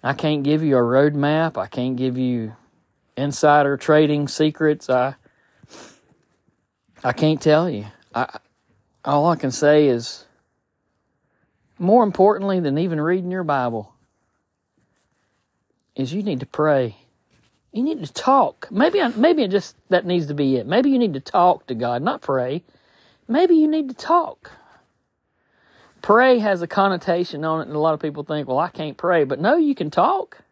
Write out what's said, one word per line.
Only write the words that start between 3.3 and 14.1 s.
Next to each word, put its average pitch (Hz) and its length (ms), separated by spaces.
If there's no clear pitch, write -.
trading 151 500
secrets. 151 640
I, 127 240
I 123 80
can't 156 280
tell 160 300
you. 107 160
I, - 260
all 147 240
I 170 80
can 131 160
say 151 340
is, 120 380
more 208 240
importantly 196 560
than 147 200
even 165 220
reading 180 300
your 185 140
Bible, 123 500